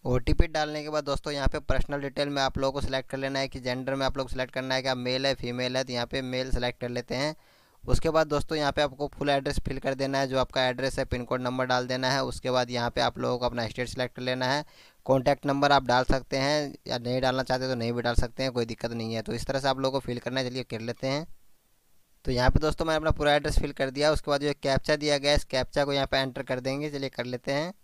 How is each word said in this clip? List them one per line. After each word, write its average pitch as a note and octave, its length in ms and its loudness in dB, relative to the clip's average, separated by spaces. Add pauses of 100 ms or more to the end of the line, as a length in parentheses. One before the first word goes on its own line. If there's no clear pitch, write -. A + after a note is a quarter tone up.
ओटीपी D3+ 420 4
डालने D3+ 360 -2
के D3+ 60 -8
बाद D3+ 140 0
दोस्तों, C#3 300 -2
यहाँ C#3 140 0
पे D#3 140 2
पर्सनल C#3+ 400 0
डिटेल C#3 280 -2
में C#3+ 120 0
आप C3+ 160 0
लोगों C3+ 140 0
को C#3 100 -4
सिलेक्ट C3+ 280 -2
कर C3+ 80 -6
लेना C3+ 220 -4
है C3+ 80 -2
कि C3 120 -10
जेंडर B2+ 360 -4
में C3+ 100 0
आप C3 120 0
लोग C3 120 -4
सिलेक्ट B2+ 240 -4
करना C3 220 -2
है C3 60 0
कि C3 60 -4
आप C3 100 0
मेल B2+ 280 -2
है, C3+ 100 2
फीमेल B2 420 -4
है, C3+ 60 0
तो B2+ 100 -6
यहाँ A#2+ 120 -2
पे C3+ 180 -4
मेल B2+ 280 -4
सिलेक्ट B2 300 -2
कर B2 80 -4
लेते B2 260 -6
हैं। D3+ 200 -2 (480)
उसके - 260 2
बाद D#3 180 2
दोस्तों, D3 300 -2
यहाँ D3 140 0
पे D3+ 100 0
आपको C#3+ 280 -2
फुल C#3+ 200 -4
एड्रेस C#3 300 0
फिल C3+ 200 -4
कर C3+ 160 -2
देना C3+ 220 -2
है, C3+ 100 0
जो C3 120 0
आपका B2+ 240 0
एड्रेस B2+ 360 -2
है, C3 60 0
पिन B2 180 -4
कोड B2+ 180 -2
नंबर B2+ 240 -2
डाल B2+ 220 2
देना B2+ 240 0
है। C3+ 140 2
उसके B2+ 260 -4
बाद B2 200 2
यहाँ A#2+ 180 0
पे C3 120 -2
आप B2 160 0
लोगों B2 200 0
को B2 80 -2
अपना A#2+ 220 -2
स्टेट A#2+ 220 -6
सिलेक्ट B2+ 260 -6
कर B2+ 60 -12
लेना B2+ 240 -2
है। C#3+ 180 0 (420)
कॉन्टैक्ट C3 400 2
नंबर C#3+ 260 4
आप C3+ 140 6
डाल B2 200 4
सकते C3+ 320 0
हैं C#3+ 360 0 (140)
या B2 120 -2
नहीं B2 220 -2
डालना C3 220 0
चाहते B2+ 240 0
तो C3 80 0
नहीं A#2 180 -2
भी A#2+ 80 -2
डाल A#2+ 140 0
सकते B2 280 2
हैं, C3 80 -2
कोई A#2+ 140 0
दिक्कत A#2 280 -6
नहीं A2+ 200 -6
है। A2+ 80 -4
तो A2 120 -6
इस A#2+ 120 -6
तरह C3+ 140 -2
से C#3 80 0
आप C3+ 120 2
लोगों C3+ 120 2
को C3+ 140 -2
फिल A#2+ 140 -4
करना B2+ 200 -4
है। B2+ 100 -2
चलिए B2+ 160 -6
कर A2+ 160 -8
लेते A#2 260 -6
हैं। C#3+ 180 -2 (1000)
तो C3 60 0
यहाँ B2 180 6
पे - 100 8
दोस्तों, D#3 260 2
मैंने D#3+ 120 4
अपना D#3+ 160 2
पूरा D3 200 4
एड्रेस D3+ 260 4
फिल D3 140 0
कर C3+ 180 0
दिया। D3 200 4
उसके D3 200 0
बाद C#3 100 2
जो C#3+ 120 0 (100)
कैप्चा C#3 320 2
दिया D3 220 2
गया C#3 140 2
है, D3 60 6
इस C#3 80 2
कैप्चा C3+ 400 0
को C#3 80 0
यहाँ C3+ 140 2
पे C3+ 120 0
एंटर C3+ 240 -2
कर B2+ 180 -2
देंगे। C#3 280 -2
चलिए C3+ 220 -4
कर A#2+ 140 -6
लेते B2 260 -6
हैं। D#3 220 -2 (100)